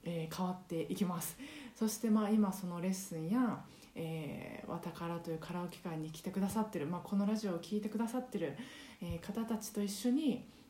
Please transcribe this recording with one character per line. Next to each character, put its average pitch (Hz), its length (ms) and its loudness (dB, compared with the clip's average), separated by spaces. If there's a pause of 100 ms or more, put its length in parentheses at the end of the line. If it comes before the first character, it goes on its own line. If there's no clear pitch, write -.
え 165 260 -2
ー、 - 60 -8
変 185 100 0
わ 180 60 2
っ 180 140 -10
て 165 160 0
い - 120 -2
き 196 100 2
ま 175 160 0
す。 - 160 -6 (380)
そ 220 140 2
し - 80 -2
て、 233 140 2
ま 214 160 6
あ、 202 40 4
今 208 220 6
そ - 160 -4
の 170 120 -4
レ 185 100 2
ッ 190 40 4
ス - 220 -6
ン 160 140 0
や、 220 340 4 (320)
え 160 680 -4
ー、 - 40 -4
わ 170 80 -2
た 170 120 -6
か 170 180 -4
ら 170 100 -2
と 170 120 -4
い 160 60 0
う - 20 -2
カ 165 160 -6
ラ 180 80 0
オ 180 60 -2
ケ - 100 -12
会 165 180 -4
に 160 140 -2
来 160 100 -10
て 190 100 -4
く 196 100 0
だ 196 80 4
さ 208 120 2
っ 214 80 2
て 180 100 -4
る、 143 80 0
ま 175 120 0
あ、 - 20 -8
こ 202 160 -2
の 202 100 6
ラ 214 80 4
ジ 214 140 0
オ 175 60 2
を 165 40 0
聴 208 200 -2
い - 20 0
て 214 80 0
く 220 80 -2
だ 220 100 2
さ 254 120 0
っ 247 100 -2
て 208 100 -2
る、 151 180 0 (440)
え 170 180 -2
ー、 - 20 -14
方 214 260 -2
た 220 100 0
ち - 160 -6
と 208 100 0
一 202 100 2
緒 - 180 2
に、 277 360 4 (240)